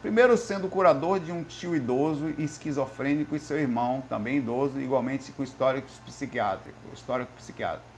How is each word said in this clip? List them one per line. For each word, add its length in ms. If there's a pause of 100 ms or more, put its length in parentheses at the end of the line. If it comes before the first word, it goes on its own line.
Primeiro, 360
sendo 320
curador 520
de 100
um 140
tio 320
idoso 600
e 60
esquizofrênico 960
e 20
seu 180
irmão, 520
também 300
idoso, 420
igualmente 500
com 140
histórico 420 (180)
psiquiátrico, 720 (160)
histórico 440
psiquiátrico. 500 (120)